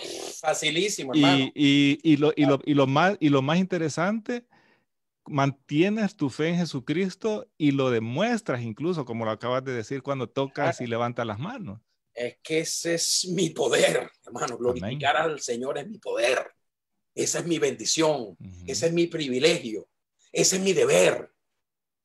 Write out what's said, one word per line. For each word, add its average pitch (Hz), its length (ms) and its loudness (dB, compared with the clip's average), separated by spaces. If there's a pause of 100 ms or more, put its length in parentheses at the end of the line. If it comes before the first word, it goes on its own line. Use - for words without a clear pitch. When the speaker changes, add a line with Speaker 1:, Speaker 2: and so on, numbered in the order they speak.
(420)
Speaker 1:
Facilísimo, 156 720 -2
Speaker 2:
Y, 151 60 4
Speaker 1:
hermano. 139 340 4
Speaker 2:
y, 143 480 4
y 156 160 6
lo, 147 180 4
y 147 100 4
lo, 139 200 4
y 147 80 2
lo 139 140 6
más, 160 320 2
y 151 100 4
lo 135 140 4
más 156 160 2
interesante, 190 840 -2 (800)
mantienes 156 920 0
tu 143 140 -2
fe 151 200 -2
en 175 80 0
Jesucristo 160 920 -4 (100)
y 147 140 2
lo 135 200 2
demuestras 131 720 -2
incluso, 131 440 -4
como 113 200 -4
lo 110 60 0
acabas 123 320 -2
de 131 100 -6
decir, 123 280 -6
cuando 135 260 -4
tocas 139 500 -2
Speaker 1:
Claro. 127 80 -8
Speaker 2:
y - 20 -6
levantas 120 400 -2
las 104 120 -6
manos. 165 400 -10 (340)
Speaker 1:
Es 120 280 -8
que 160 200 -2
ese 170 340 -4
es - 360 -2
mi 175 200 0
poder, 160 580 2 (160)
hermano. 123 300 -8
Speaker 2:
Amén. 110 40 -10
Speaker 1:
Glorificar 123 580 -2
al 156 220 -2
Señor 127 380 -6
es 143 100 -10
mi 220 120 -14
poder. - 400 0 (760)
Esa 123 240 -2
es 139 60 -6
mi 165 140 0
bendición. 127 800 0
Speaker 2:
Ujú. 90 260 -18
Speaker 1:
Ese 131 220 -2
es 165 60 -2
mi 170 140 2
privilegio. 131 800 0 (440)
Ese - 260 2
es 190 40 -2
mi 190 120 2
deber. 160 580 4 (720)